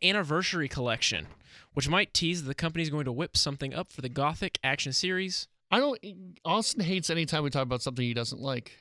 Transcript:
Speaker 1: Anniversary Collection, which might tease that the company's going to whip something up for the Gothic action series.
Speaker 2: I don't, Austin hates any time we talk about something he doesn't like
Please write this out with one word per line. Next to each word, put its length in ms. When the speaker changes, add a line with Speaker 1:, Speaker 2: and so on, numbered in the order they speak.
Speaker 1:
Anniversary 640
Collection, 600
which 140
might 260
tease 280
that 60
the 60
company's 360
going 140
to 80
whip 240
something 380
up 180
for 80
the 80
Gothic 560
action 300
series. 520
Speaker 2:
I 80
don't, 200
Austin 380
hates 280
any 160
time 180
we 60
talk 140
about 180
something 220
he 100
doesn't 260
like 400